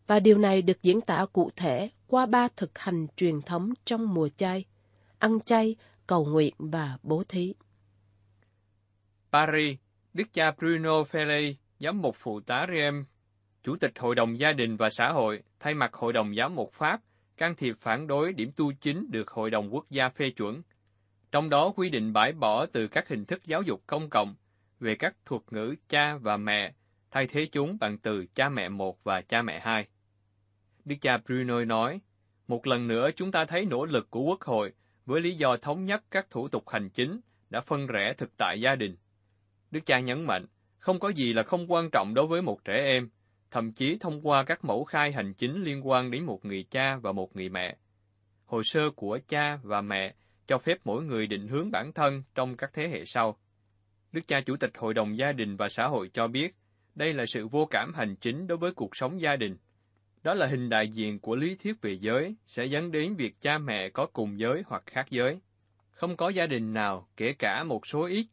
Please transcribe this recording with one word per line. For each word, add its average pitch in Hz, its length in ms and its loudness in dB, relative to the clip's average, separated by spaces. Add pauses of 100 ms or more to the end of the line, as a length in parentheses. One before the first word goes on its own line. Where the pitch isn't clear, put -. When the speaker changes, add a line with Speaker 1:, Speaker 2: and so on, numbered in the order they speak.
Speaker 1:
Và 208 140 6
điều 208 180 10
này 190 240 6
được 180 200 2
diễn 185 180 6
tả 185 320 2
cụ 170 240 4
thể 170 340 0 (160)
qua 254 200 4
ba 240 300 6
thực - 220 -6
hành 165 280 -2 (100)
truyền 160 260 2
thống 175 300 -2 (120)
trong 226 300 0
mùa 156 140 4
chay: 190 360 -2 (540)
ăn 220 220 4
chay, 226 360 4 (300)
cầu 170 180 4
nguyện 151 340 4
và 151 440 -4
bố 156 260 0
thí. 185 260 -2 (1800)
Speaker 2:
Paris, 151 460 4 (360)
Đức 208 180 -4
cha 160 260 4
Bruno 160 440 2
Fellay, 147 520 0 (240)
giám 175 240 -2
mục 123 160 0
phụ 107 220 -6
tá 127 320 -2
Riem, 147 320 0 (580)
Chủ - 140 -4
tịch - 220 -2
Hội 120 160 2
đồng 117 260 -2
Gia 151 120 4
đình 117 240 -2
và 110 140 2
Xã 120 180 2
hội, 110 340 0 (180)
thay 151 140 -4
mặt 135 200 -2
Hội 117 180 -2
đồng 107 220 0
Giám 131 200 0
mục 120 180 -6
Pháp, 165 280 -2 (360)
can 165 180 0
thiệp 123 260 -4
phản 123 260 -2
đối 151 260 0
điểm 131 240 -4
tu 147 240 2
chín 165 300 -2
được 110 180 -4
Hội 110 220 -4
đồng 107 240 0
Quốc - 160 -6
gia 131 180 2
phê 135 220 -2
chuẩn. 117 320 -4 (720)
Trong 151 180 2
đó 156 260 6
quy 185 140 0
định 110 220 0
bãi 110 200 4
bỏ 127 340 2
từ 110 220 -2
các - 200 -2
hình 110 160 -4
thức - 220 -6
giáo 160 160 0
dục 127 240 -4
công 156 240 -4
cộng 104 240 2 (460)
về 110 180 -2
các 175 260 -2
thuật 120 260 -6
ngữ 113 240 -6 (140)
cha 147 280 2
và 107 200 0
mẹ, 104 360 0 (380)
thay 135 160 0
thế 147 260 -2
chúng 151 280 -2
bằng 104 180 -2
từ 101 360 -4
cha 135 140 2
mẹ 110 200 -4
một 98 360 -6
và 95 160 0
cha 117 220 0
mẹ 82 180 -6
hai. 110 260 -2 (960)
Đức 143 160 -6
cha 123 260 4
Bruno 123 380 0
nói, 117 360 0 (480)
"Một 120 180 -4
lần 120 220 0
nữa 117 280 2
chúng 190 160 -4
ta 160 120 2
thấy 175 200 0
nỗ 139 200 -2
lực 139 260 0
của 117 100 -4
Quốc 170 200 0
hội 107 320 -2 (340)
với 143 140 0
lý 175 140 -2
do 135 220 2
thống 160 280 -4
nhất 202 260 -4
các 196 200 -2
thủ 135 180 -6
tục 113 200 -4
hành 104 200 -2
chính 151 320 -4 (300)
đã 117 100 -4
phân 139 260 -4
rẽ 113 320 0
thực - 180 -10
tại 98 240 0
gia 131 140 4
đình." 104 220 -4 (760)
Đức 156 160 -6
cha 127 140 6
nhấn 127 240 -4
mạnh, 92 220 -2 (320)
không 185 220 0
có 196 80 -2
gì 135 240 0
là 113 100 4
không 175 300 -2
quan 165 200 2
trọng 104 220 0
đối 143 120 4
với 165 160 -2
một 104 220 -4
trẻ 98 100 -2
em, 127 340 2 (420)
thậm 113 220 -4
chí 143 280 0
thông 151 260 -6
qua 139 180 4
các 165 200 -2
mẫu 117 200 0
khai 147 280 0
hành 98 220 -4
chính 147 280 -4
liên 139 260 -6
quan 127 220 4
đến 139 160 -6
một 101 180 -8
người 98 260 -6
cha 131 260 0
và 110 160 -2
một 95 240 -6
người 92 120 -6
mẹ. 90 280 -4 (680)
Hồ 113 180 -4
sơ 151 260 0
của 107 280 -6 (100)
cha 147 340 0
và 104 180 -2
mẹ 98 340 -4 (320)
cho 131 120 2
phép 123 260 0
mỗi 120 200 -2
người 113 220 -2
định 104 220 -6
hướng 160 220 -4
bản 180 220 -4
thân 139 300 0 (120)
trong 127 220 -4
các 139 180 -8
thế 156 140 -4
hệ 95 160 -8
sau. 113 320 0 (760)
Đức 165 160 -6
cha 139 120 2
Chủ 135 160 -2
tịch 127 220 -2
Hội 110 160 -2
đồng 107 240 0
Gia 143 140 0
đình 107 240 -4
và 101 120 0
Xã 120 180 0
hội 110 260 -2
cho 117 160 0
biết, 139 260 -4 (400)
đây 151 200 -2
là 127 120 -2
sự 110 220 -4
vô 151 220 2
cảm 120 240 -2
hành 107 220 -2
chính 143 300 -4
đối 170 120 -2
với 175 140 -2
cuộc - 240 -8
sống 160 240 -4
gia 147 160 0
đình. 101 200 -4 (640)
Đó 170 120 0
là 170 120 2
hình 127 220 -2
đại 110 200 2
diện 107 300 -4
của 113 180 -4
lý 165 180 -2
thuyết 214 280 -6
về 98 180 -4
giới, 139 360 -2 (100)
sẽ 120 180 -6
dẫn 151 260 -2
đến 160 240 -2
việc 123 260 -6
cha 147 180 0
mẹ 107 300 -4
có 139 180 -2
cùng 104 320 -4
giới 131 280 0
hoặc 98 200 -6
khác 131 240 -4
giới. 135 300 0 (500)
Không 170 260 -6
có 170 120 0
gia 185 180 0
đình 113 280 -2
nào, 101 420 -2
kể 117 220 0
cả 110 260 0
một 123 220 -4
số 156 200 -2
ít 208 260 -2